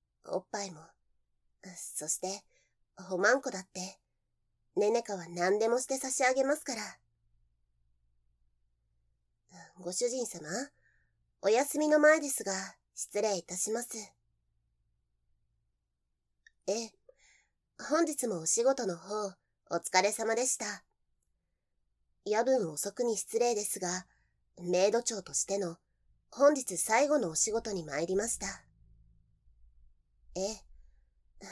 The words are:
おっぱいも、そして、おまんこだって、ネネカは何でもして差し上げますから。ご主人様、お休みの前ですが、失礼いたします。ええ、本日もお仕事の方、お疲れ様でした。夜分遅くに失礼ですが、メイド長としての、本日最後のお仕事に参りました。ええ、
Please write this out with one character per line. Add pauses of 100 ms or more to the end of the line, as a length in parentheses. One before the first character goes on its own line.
(260)
お
っ
ぱ
い
も、 (1160)
そ
し
て、 (680)
お
ま
ん
こ
だ
っ
て、 (760)
ネ
ネ
カ
は
何
で
も
し
て
差
し
上
げ
ま
す
か
ら。 (2750)
ご
主
人
様、 (880)
お
休
み
の
前
で
す
が、 (180)
失
礼
い
た
し
ま
す。 (2750)
え
え、 (840)
本
日
も
お
仕
事
の
方、 (360)
お
疲
れ
様
で
し
た。 (1400)
夜
分
遅
く
に
失
礼
で
す
が、 (520)
メ
イ
ド
長
と
し
て
の、 (520)
本
日
最
後
の
お
仕
事
に
参
り
ま
し
た。 (1700)
え
え、 (880)